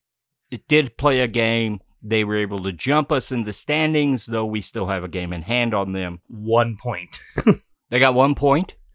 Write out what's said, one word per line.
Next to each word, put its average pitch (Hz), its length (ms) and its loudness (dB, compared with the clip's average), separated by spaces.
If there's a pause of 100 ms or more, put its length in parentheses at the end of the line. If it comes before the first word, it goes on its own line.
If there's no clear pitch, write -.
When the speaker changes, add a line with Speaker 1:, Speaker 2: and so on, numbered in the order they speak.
(680)
Speaker 1:
did 151 300 2
play 135 220 2
a 123 80 2
game. 113 520 0 (220)
They 107 220 0
were 104 120 -2
able 101 280 -2
to 95 80 -2
jump 143 380 -2
us 135 220 -2
in 120 120 -2
the 104 100 -6
standings, 151 720 0
though 113 180 -2
we 110 160 -4
still 98 280 -4
have 95 140 -2
a 90 60 -8
game 87 240 -6
in 87 80 -6
hand 117 320 -2
on 98 200 -2
them. 90 360 -6
Speaker 2:
One 113 480 0
point. 90 420 -10 (260)
<laughs> 220 60 8 (400)
Speaker 1:
They 123 80 0
got 131 160 4
one 135 200 4
point? 143 400 2 (200)